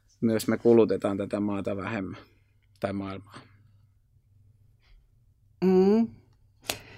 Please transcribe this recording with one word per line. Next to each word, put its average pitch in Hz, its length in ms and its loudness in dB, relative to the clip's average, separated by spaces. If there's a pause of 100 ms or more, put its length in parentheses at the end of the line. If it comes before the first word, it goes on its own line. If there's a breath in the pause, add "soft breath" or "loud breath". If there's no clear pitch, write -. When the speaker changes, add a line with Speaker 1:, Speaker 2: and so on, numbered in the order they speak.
(200)
Speaker 1:
myös 110 280 0
me 110 100 0
kulutetaan 104 580 4
tätä 101 240 -6
maata 101 360 -4
vähemmän 95 440 -8 (600 soft breath)
tai 98 120 -6
maailmaa. 98 460 -12 (2250 soft breath)
Speaker 2:
Mm. 196 440 4 (880 loud breath)